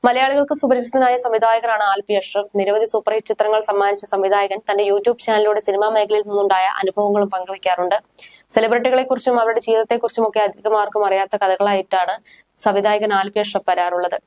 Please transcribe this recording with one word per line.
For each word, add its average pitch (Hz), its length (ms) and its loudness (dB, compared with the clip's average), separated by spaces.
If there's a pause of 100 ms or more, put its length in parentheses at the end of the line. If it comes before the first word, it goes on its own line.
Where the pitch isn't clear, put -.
മലയാളികൾക്ക് 269 560 2
സുപരിചിതനായ 247 560 2 (100)
സംവിധായകനാണ് 226 680 2
ആൽബി 202 280 -2
അഷ്റഫ്. 202 300 -4 (100)
നിരവധി 208 340 2
സൂപ്പർ 214 220 0
ഹിറ്റ് 220 160 -4
ചിത്രങ്ങൾ 214 360 2
സമ്മാനിച്ച 202 380 0
സംവിധായകൻ 196 540 0 (100)
തന്റെ 202 180 0
YouTube 208 380 0
ചാനലിലൂടെ 214 420 2
സിനിമാ 202 280 0
മേഖലയിൽ 208 300 0
നിന്നുണ്ടായ 202 400 0 (160)
അനുഭവങ്ങളും 202 520 0
പങ്കുവയ്ക്കാറുണ്ട്. 185 640 -2 (580)
സെലിബ്രിറ്റികളെക്കുറിച്ചും 247 880 0
അവരുടെ 226 220 0
ജീവിതത്തെക്കുറിച്ചുമൊക്കെ 226 800 0
അധികം 214 340 -2
ആർക്കും 208 280 0
അറിയാത്ത 196 360 0
കഥകളായിട്ടാണ് 190 720 0 (440)
സംവിധായകൻ 208 600 0
ആൽബി 202 240 -2
അഷ്റഫ് 202 280 -4
വരാറുള്ളത്. 175 560 -2